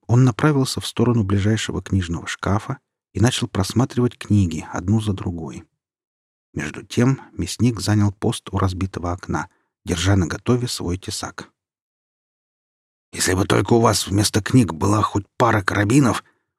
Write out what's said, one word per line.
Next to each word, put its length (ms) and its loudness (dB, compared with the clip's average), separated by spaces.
он 160 6
направился 580 2
в 60 -10
сторону 380 2
ближайшего 580 0
книжного 460 -2
шкафа 500 -4
и 80 -4
начал 280 2
просматривать 680 -2
книги 560 0
одну 280 0
за 120 -4
другой. 520 -8
Между 320 -8
тем 340 2
мясник 480 -2
занял 320 2
пост 400 -4
у 60 -4
разбитого 520 -2
окна, 380 -6
держа 300 0
наготове 540 0
свой 280 -6
тесак. 540 -10
«Если 220 -2
бы 120 0
только 260 2
у 80 6
вас 260 2
вместо 340 0
книг 340 2
была 280 0
хоть 240 -2
пара 260 2
карабинов, 600 2